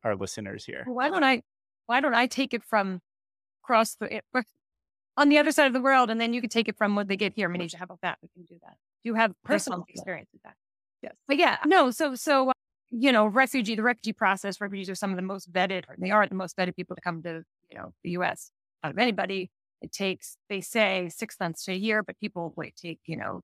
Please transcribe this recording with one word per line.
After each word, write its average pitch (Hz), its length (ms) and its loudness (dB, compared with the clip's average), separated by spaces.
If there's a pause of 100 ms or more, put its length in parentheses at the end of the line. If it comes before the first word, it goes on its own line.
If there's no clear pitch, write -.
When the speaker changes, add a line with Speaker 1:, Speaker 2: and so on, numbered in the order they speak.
Speaker 1:
our 107 120 0
listeners 98 500 -8
here. - 220 -12
Speaker 2:
Well, 254 80 -8
why 269 160 -2
don't 359 120 0
I, 262 200 2 (420)
why 247 160 2
don't 269 140 0
I 240 100 4
take 254 300 -2
it 214 80 -8
from 196 360 0 (640)
across 226 320 2
the, - 220 -8
it, - 80 -12 (920)
on 285 120 6
the 294 80 8
other 294 140 6
side 294 140 6
of 262 80 4
the 254 80 0
world, 254 280 6
and 226 100 -2
then 233 140 0
you 240 80 -2
can 240 80 -4
take 233 180 0
it 214 100 -6
from 208 160 2
when 202 140 0
they 196 80 0
get 202 180 -2
here. 196 160 -2
Manisha, 175 260 -4
how 170 100 -12
about 180 160 -18
that? 175 200 -4
We 170 60 -20
can 185 160 -20
do 170 180 -20
that. - 140 -20 (260)
You 233 140 -4
have 220 160 4
Speaker 3:
That's 285 320 0
Speaker 2:
personal 220 160 -4
Speaker 3:
awesome. - 80 -10
Speaker 2:
experience - 460 -12
with - 100 -20
that. - 120 -20 (460)
Speaker 3:
Yes. - 120 -14 (120)
Speaker 2:
But 277 120 0
yeah, 285 280 4
no, 302 240 6
so, 269 260 0
so, 262 340 2
uh, 254 40 0 (360)
you 247 240 4
know, 214 120 8
refugee, 233 500 2
the 214 60 0
refugee 226 300 0
process, 196 480 0
refugees 196 300 -8
are 190 60 -8
some 196 160 -4
of 190 40 -2
the 180 60 -4
most 190 300 -8
vetted, 180 360 0
or - 100 -20
they 185 140 -4
are 208 160 6
the - 80 -8
most 185 220 -6
vetted 180 180 -2
people 180 220 -10
to - 40 -16
come 165 220 -6
to, 165 200 -10 (260)
you - 80 -20
know, - 160 -14 (100)
the - 80 -8
U 175 140 -2
S - 260 -6 (320)
out 151 80 -6
of - 60 -8
anybody. 190 520 -2 (320)
It - 120 -12
takes, - 420 -6 (140)
they 202 100 -6
say, 190 480 0
six - 320 -12
months 165 240 -6
to - 80 -6
a 185 40 -4
year, 214 280 0
but - 160 -14
people, 170 380 -8
like, - 180 -12
take, 165 300 -14
you 160 100 -8
know, - 280 -8